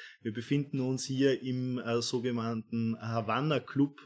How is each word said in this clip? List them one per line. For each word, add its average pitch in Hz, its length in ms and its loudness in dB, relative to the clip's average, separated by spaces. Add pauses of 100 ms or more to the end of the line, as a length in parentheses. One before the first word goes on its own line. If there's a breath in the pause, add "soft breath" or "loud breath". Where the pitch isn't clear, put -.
(200 loud breath)
Wir 113 120 -4
befinden 135 480 -2
uns 131 240 0
hier 135 380 4
im, 127 360 -2
äh, 117 240 0
sogenannten 117 1000 -2
Havanna 117 600 0
Club, 139 460 0